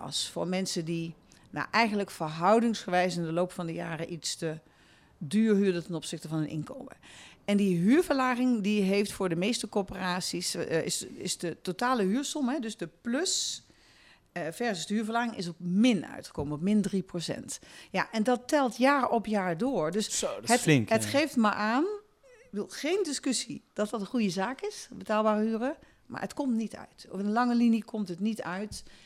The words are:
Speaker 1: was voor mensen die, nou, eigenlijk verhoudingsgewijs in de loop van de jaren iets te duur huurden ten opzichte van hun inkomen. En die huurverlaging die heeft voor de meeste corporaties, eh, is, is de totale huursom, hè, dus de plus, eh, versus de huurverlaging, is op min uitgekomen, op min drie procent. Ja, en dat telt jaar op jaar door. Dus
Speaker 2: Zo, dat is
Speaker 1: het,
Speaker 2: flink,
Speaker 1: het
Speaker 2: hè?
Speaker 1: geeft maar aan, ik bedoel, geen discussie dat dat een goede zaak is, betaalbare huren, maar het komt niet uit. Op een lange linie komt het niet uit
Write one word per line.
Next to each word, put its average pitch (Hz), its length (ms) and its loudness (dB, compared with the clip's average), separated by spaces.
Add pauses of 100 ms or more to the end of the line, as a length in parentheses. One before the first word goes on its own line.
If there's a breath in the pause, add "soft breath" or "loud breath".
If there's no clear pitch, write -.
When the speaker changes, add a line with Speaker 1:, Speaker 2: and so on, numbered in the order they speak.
Speaker 1:
was - 320 -6
voor 170 140 -4
mensen 185 380 -2
die, 165 300 -4 (360 soft breath)
nou, - 200 -4
eigenlijk 208 400 2
verhoudingsgewijs 180 1080 2
in 170 80 -2
de 160 80 -4
loop 180 200 0
van 175 140 -8
de 165 80 -6
jaren 170 380 -6
iets - 240 -6
te 160 220 -6 (600 soft breath)
duur 214 380 4
huurden 185 280 4
ten 175 100 -6
opzichte 160 340 -8
van 156 100 -2
hun 151 100 0
inkomen. - 480 -8 (480 loud breath)
En 202 120 2
die 196 220 4
huurverlaging 254 840 4
die 208 200 2
heeft 202 300 2
voor 190 160 -2
de 165 80 0
meeste 208 320 -2
corporaties, 185 840 -4
eh, 165 300 -2
is, - 220 -4
is - 320 -6
de 170 220 -6
totale 240 420 0
huursom, 254 460 0
hè, 247 100 -2
dus 220 180 -6
de 170 120 -8 (120)
plus, 285 640 -2 (680 soft breath)
eh, 175 180 -6
versus 190 360 -4
de 208 80 -2
huurverlaging, 226 420 -2
is 175 120 -4
op 170 100 -8
min 185 480 4
uitgekomen, - 480 -8
op 147 60 -8
min 202 220 4
drie 185 200 0
procent. - 560 -6 (320 loud breath)
Ja, 180 220 0
en 220 100 0
dat 247 260 0
telt 277 280 2
jaar 262 320 4
op 214 180 0
jaar 185 320 0
door. 196 320 0
Dus 208 280 -2
Speaker 2:
Zo, - 160 -2
dat 98 100 -10
is 117 60 -8
Speaker 1:
het, 240 100 6
Speaker 2:
flink, 135 280 6
Speaker 1:
het 220 160 4
Speaker 2:
hè? 214 140 2
Speaker 1:
geeft 302 180 2
maar 214 160 4
aan, 226 320 2 (400)
ik 508 260 -20
bedoel, 202 180 -6
geen 349 340 -2
discussie 269 720 -4
dat 208 180 -2
dat 233 100 -4
een 190 60 -4
goede 214 240 0
zaak 196 300 -4
is, - 320 -8
betaalbare 214 520 2
huren, 226 320 -2 (300 soft breath)
maar - 140 -10
het - 140 -8
komt 269 220 0
niet 220 200 -4
uit. - 340 -18
Op 185 80 -8
een 202 140 -2
lange 240 220 2
linie 233 300 4
komt 208 240 -4
het 175 120 -6
niet 214 220 -2
uit 190 400 -8 (240 soft breath)